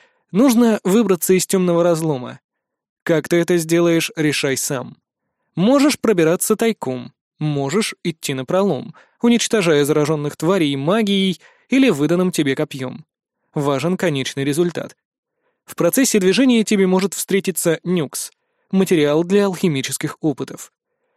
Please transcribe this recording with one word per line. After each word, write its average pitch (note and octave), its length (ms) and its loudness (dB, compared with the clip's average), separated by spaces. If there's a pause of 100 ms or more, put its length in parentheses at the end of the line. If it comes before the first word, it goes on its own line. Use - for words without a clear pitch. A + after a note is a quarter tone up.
(320)
Нужно A3+ 520 4
выбраться F#3+ 500 2
из F3+ 120 0
Темного F3 360 2
Разлома. D#3 580 -2 (680)
Как D#3 180 0
ты E3+ 100 0
это E3+ 200 2
сделаешь, E3 600 0
решай C#3+ 420 -2
сам. B2 400 -8 (560)
Можешь C4 440 2
пробираться F3+ 580 2
тайком, C3 580 -4 (240)
можешь D3 560 -2 (100)
идти D#3+ 300 -6
напролом, E3 600 -2 (280)
уничтожая F#3 640 2
зараженных D3 520 -2
тварей D#3+ 400 0
магией F#3+ 640 0 (280)
или C4 220 4
выданным E3+ 420 0
тебе C#3 220 0
копьем. C#3 500 -8 (500)
Важен C#3+ 420 0
конечный C#3 480 -4
результат. D#3+ 520 -4 (680)
В - 100 -20
процессе G#3 440 0
движения G#3+ 460 2
тебе F#3+ 220 2
может F#3 280 0
встретиться F3+ 720 -2
нюкс, E3+ 460 -4 (400)
материал E3 540 2
для G3+ 220 2
алхимических D#3 760 -4
опытов. - 520 -6 (440)